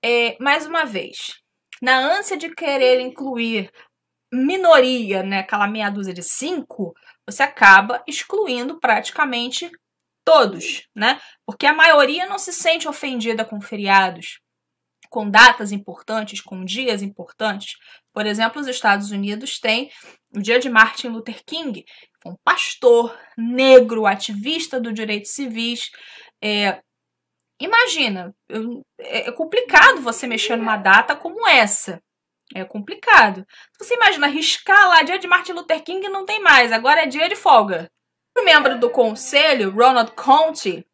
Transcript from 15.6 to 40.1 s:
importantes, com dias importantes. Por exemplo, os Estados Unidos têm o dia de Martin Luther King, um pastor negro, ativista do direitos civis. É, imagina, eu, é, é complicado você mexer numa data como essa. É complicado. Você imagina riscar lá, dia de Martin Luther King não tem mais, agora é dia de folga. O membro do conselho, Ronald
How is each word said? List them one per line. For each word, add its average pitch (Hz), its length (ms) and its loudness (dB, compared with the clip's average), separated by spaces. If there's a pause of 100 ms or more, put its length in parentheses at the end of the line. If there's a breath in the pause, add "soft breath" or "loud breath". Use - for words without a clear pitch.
importantes, 208 720 -10
com 185 240 -14
dias 214 360 -4
importantes. 196 760 -8 (360 soft breath)
Por 214 120 -6
exemplo, 226 360 -2
os 269 60 -8
Estados 202 440 -2
Unidos 208 480 -8
têm 233 300 -4 (460 loud breath)
o 208 60 -6
dia 233 180 2
de 262 100 -4
Martin 220 380 4
Luther 226 380 -12
King, 302 400 -12 (400 soft breath)
um 175 180 -18
pastor - 720 2 (200 loud breath)
negro, 240 680 6
ativista 226 720 -4
do 226 140 -6
direitos 208 400 -8
civis. 233 580 -8 (520 loud breath)
É, 202 400 -2 (800)
imagina, 277 760 0 (140)
eu, 233 360 -10 (140)
é, - 300 -8
é - 20 -10
complicado 359 680 2
você 240 260 -6
mexer 233 300 -4
numa 220 180 -2
data 202 400 4
como 392 320 -6
essa. 208 560 0 (520)
É 190 80 -8
complicado. 214 840 0 (320 soft breath)
Você 466 180 -6
imagina 349 300 2
riscar 370 640 4
lá, 330 160 6
dia 359 160 -4
de 370 80 -10
Martin 359 240 0
Luther 339 320 -6
King 381 240 -8
não 392 180 -8
tem 415 160 -6
mais, 262 300 -2
agora 262 300 0
é 311 40 -2
dia 302 220 -4
de 403 80 -6
folga. 202 560 0 (460)
O 494 40 -2
membro 294 380 2
do 240 100 0
conselho, 240 800 0
Ronald 233 440 2